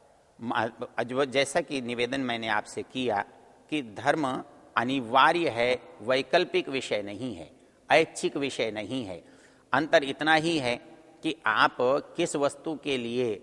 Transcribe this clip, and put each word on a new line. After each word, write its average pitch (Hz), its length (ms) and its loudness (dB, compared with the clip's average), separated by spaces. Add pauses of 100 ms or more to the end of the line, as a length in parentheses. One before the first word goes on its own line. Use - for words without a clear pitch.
(400)
मा-, 120 640 -4
जो, 127 200 0
जैसा 135 360 2
कि 143 200 -4
निवेदन 120 400 -2
मैंने 117 280 -4
आपसे 107 340 -2
किया 113 420 -2 (460)
कि 151 120 -2
धर्म 131 600 -2 (320)
अनिवार्य 135 720 4
है, 120 340 0 (200)
वैकल्पिक 151 680 0
विषय 123 340 -2
नहीं 104 320 -8
है, 82 160 -14 (400)
ऐच्छिक 160 460 2
विषय 131 340 -2
नहीं 107 340 -8
है। 90 200 -10 (480)
अंतर 147 320 4
इतना 151 300 2
ही 160 240 2
है 123 180 0 (460)
कि 160 140 -2 (100)
आप 120 300 4 (400)
किस 170 200 0
वस्तु 143 480 -2
के 139 140 -2
लिए 117 440 -2